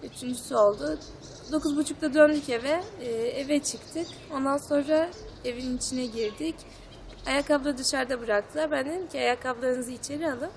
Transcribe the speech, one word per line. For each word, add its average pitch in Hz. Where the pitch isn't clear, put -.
Üçüncüsü 247
oldu. 233
Dokuz 294
buçukta 302
döndük 302
eve, 269
e, 247
eve 269
çıktık. 320
Ondan 269
sonra 302
evin 247
içine 254
girdik. 226
Ayakkabıları 285
dışarıda 254
bıraktılar. 233
Ben 269
dedim 339
ki, 285
"Ayakkabılarınızı 247
içeri 294
alın. 240